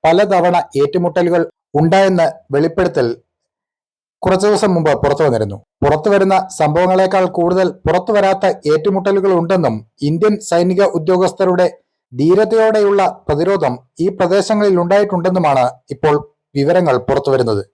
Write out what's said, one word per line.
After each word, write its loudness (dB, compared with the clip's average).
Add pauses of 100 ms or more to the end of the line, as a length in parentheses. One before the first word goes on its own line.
പലതവണ 2 (200)
ഏറ്റുമുട്ടലുകൾ 0 (320)
ഉണ്ടായെന്ന് 2 (240)
വെളിപ്പെടുത്തൽ -2 (1160)
കുറച്ചു 0
ദിവസം 0
മുമ്പ് 0
പുറത്തു 0
വന്നിരുന്നു. -2 (220)
പുറത്തു 0
വരുന്ന 2 (180)
സംഭവങ്ങളെക്കാൾ 0
കൂടുതൽ 0
പുറത്തു -2
വരാത്ത 0 (240)
ഏറ്റുമുട്ടലുകൾ 0
ഉണ്ടെന്നും 0 (240)
ഇന്ത്യൻ 0
സൈനിക 0
ഉദ്യോഗസ്ഥരുടെ 0 (440)
ധീരതയോടെയുള്ള 2 (120)
പ്രതിരോധം -2 (220)
ഈ 0
പ്രദേശങ്ങളിൽ 0
ഉണ്ടായിട്ടുണ്ടെന്നുമാണ് 0 (240)
ഇപ്പോൾ 0 (400)
വിവരങ്ങൾ 2
പുറത്തു -2
വരുന്നത്. 0